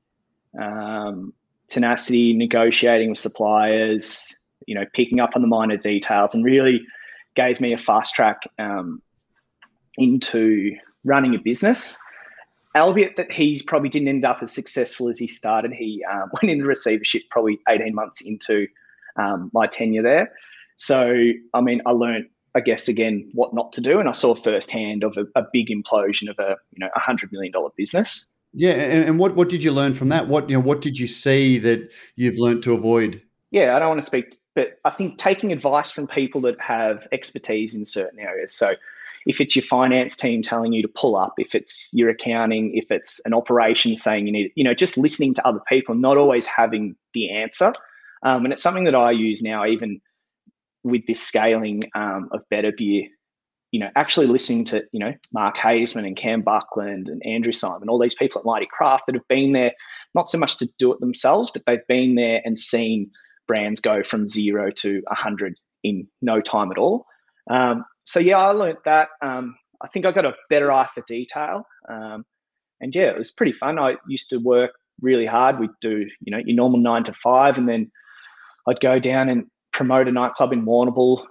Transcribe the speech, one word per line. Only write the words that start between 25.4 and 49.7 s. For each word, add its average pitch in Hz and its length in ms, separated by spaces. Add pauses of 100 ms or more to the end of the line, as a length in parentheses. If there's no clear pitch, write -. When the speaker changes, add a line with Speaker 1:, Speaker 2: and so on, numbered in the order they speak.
Speaker 1:
big 113 160
implosion 104 600
of 104 100
a, 98 180 (140)
you - 80
know, 95 140
a - 60
hundred 113 320
million 95 220
dollar 80 240
business. - 480 (260)
Speaker 2:
Yeah, 170 200
and, 147 360
and 160 100
what, 190 180
what 175 120
did 175 160
you 156 80
learn 139 220
from 131 160
that? 156 180
What, 143 220
you 135 80
know, 127 40
what 143 200
did 139 180
you 123 80
see 135 520
that 117 300 (280)
you've 123 200
learned 117 260
to 123 100
avoid? 113 480 (300)
Speaker 1:
Yeah, 135 260
I - 20
don't 160 80
wanna 156 140
speak, 127 340 (200)
but 131 280
I 151 60
think - 280
taking 196 360
advice 143 360
from 147 160
people 135 360
that 120 180
have 113 540
expertise 110 600
in 107 120
certain 98 340
areas. 95 340
So 98 200 (540)
if 127 140
it's 127 140
your 131 80
finance 127 520
team 117 280
telling 117 280
you 110 120
to 104 40
pull 113 280
up, 95 240
if - 160
it's - 380
your 117 160
accounting, 113 640
if 113 160
it's - 340
an 117 80
operation 117 640
saying 104 300
you - 40
need, - 240
you 147 80
know, 123 120
just 180 240
listening 143 340
to 120 140
other 107 200
people, 127 280
not 131 200
always 139 300
having 110 500 (200)
the 104 160
answer. 113 420 (480)
Um, 127 240
and 135 80
it's - 80
something 185 220
that 160 100
I 120 160
use 110 320
now, 107 240
even 110 340 (840)